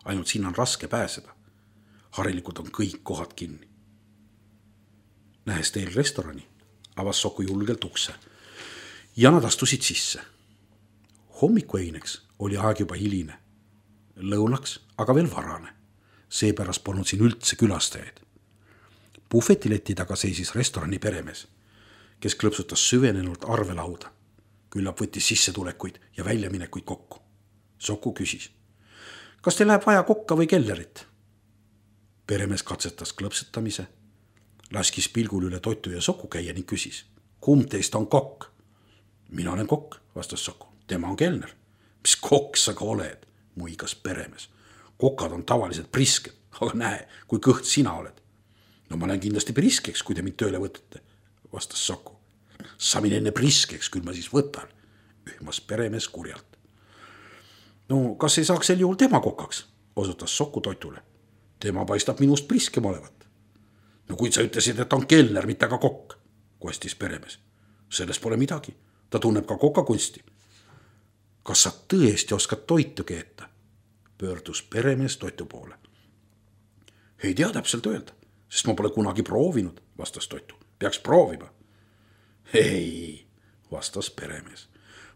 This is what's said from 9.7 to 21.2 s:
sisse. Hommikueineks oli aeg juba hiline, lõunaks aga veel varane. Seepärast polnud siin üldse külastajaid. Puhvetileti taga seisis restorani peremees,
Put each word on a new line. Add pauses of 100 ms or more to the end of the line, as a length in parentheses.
sisse. (1200)
Hommikueineks (160)
oli
aeg
juba
hiline, (800)
lõunaks (180)
aga
veel
varane. (540)
Seepärast
polnud
siin
üldse
külastajaid. (1080)
Puhvetileti
taga
seisis
restorani
peremees, (720)